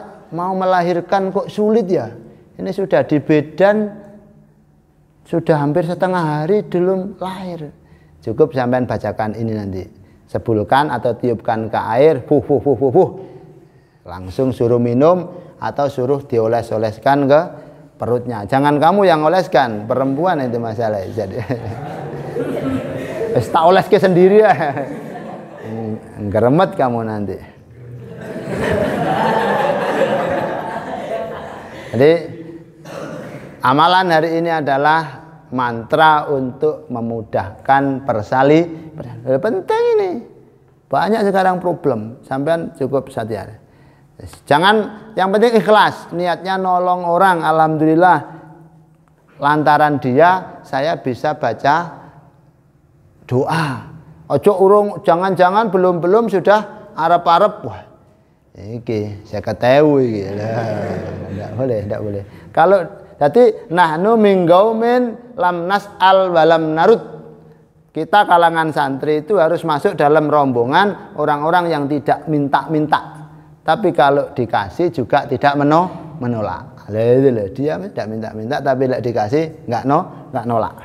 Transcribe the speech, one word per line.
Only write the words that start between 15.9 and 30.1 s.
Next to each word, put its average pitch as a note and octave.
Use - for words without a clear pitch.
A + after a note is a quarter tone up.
dioles-oleskan A2+
ke C#3+
perutnya. A2+
Jangan C#3+
kamu F3+
yang D#3
oleskan, D3
perempuan C3+
itu A#2+
masalah. A2
Jadi, G2+
<laughs> -
wis B2
tak E3
oleske F#3
sendiri F#3
ya. G3
Ngeremet A#2+
kamu B2
nanti. G#2